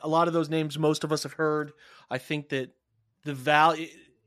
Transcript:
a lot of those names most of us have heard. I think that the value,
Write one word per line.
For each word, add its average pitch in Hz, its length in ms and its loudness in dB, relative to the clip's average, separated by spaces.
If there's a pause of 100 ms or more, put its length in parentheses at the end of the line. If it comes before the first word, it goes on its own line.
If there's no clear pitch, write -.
a 156 60 -6
lot 165 200 4
of 165 60 -4
those 156 160 0
names 156 280 -4
most 156 240 2
of 151 100 -4
us 147 100 -2
have 139 100 -10
heard. 151 400 -4 (380)
I 127 80 -6
think 147 320 -8
that 131 200 -4 (540)
the 147 80 -8
value, 151 560 4 (380)